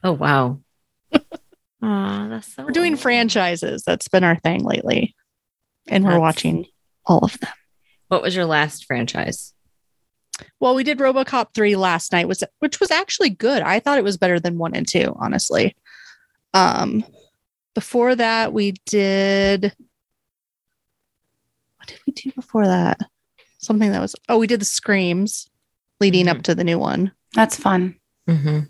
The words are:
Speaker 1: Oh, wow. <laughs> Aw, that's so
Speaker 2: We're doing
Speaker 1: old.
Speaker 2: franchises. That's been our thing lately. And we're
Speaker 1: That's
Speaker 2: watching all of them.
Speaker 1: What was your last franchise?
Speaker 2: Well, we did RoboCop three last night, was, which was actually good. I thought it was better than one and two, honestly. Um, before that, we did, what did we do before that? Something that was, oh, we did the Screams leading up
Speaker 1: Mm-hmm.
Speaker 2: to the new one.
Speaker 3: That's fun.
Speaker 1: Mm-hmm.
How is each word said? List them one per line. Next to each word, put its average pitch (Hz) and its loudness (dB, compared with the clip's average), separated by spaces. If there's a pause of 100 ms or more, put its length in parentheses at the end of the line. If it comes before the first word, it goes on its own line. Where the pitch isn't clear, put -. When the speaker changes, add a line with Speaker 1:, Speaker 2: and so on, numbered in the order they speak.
Speaker 1:
Oh, 185 0
wow. 139 0 (520)
<laughs> - -6
Aw, 202 -4
that's 220 -14
so 262 -14
Speaker 2:
We're 294 -10
doing 339 0
Speaker 1:
old. 269 -6
Speaker 2:
franchises. 214 0
That's - -4
been 185 4
our 170 4
thing 165 -2
lately. - -2 (720)
And 196 2
we're 185 4
Speaker 1:
That's 170 4
Speaker 2:
watching 160 0 (400)
all 262 6
of - 2
them. - -12 (560)
Speaker 1:
What 185 0
was 185 -4
your 180 0
last 151 0
franchise? - -6 (1040)
Speaker 2:
Well, 254 4
we 262 0
did 277 -2
RoboCop 262 0
three 208 2
last 180 0
night, 170 2
was, 185 -4 (180)
which 302 -2
was 392 0
actually 339 0
good. 220 0
I 190 0
thought 285 0
it 214 0
was 202 -2
better 180 2
than 175 -4
one 165 -4
and - -4
two, 67 0
honestly. - 0 (800)
Um, 190 2 (680)
before 240 0
that, 226 0
we 202 0 (140)
did, 196 2 (2000)
what - -20
did - -20
we - -10
do - -14
before 226 -4
that? 180 0 (580)
Something 214 0
that 190 -2
was, 190 -6 (120)
oh, 233 4
we 226 2
did 220 0
the 202 -6
Screams 190 -2 (540)
leading 185 4
up 170 2
Speaker 1:
Mm-hmm. 156 -14
Speaker 2:
to 170 2
the 175 -2
new 170 2
one. 71 -2 (220)
Speaker 3:
That's 220 2
fun. 185 0 (320)
Speaker 1:
Mm-hmm. 151 2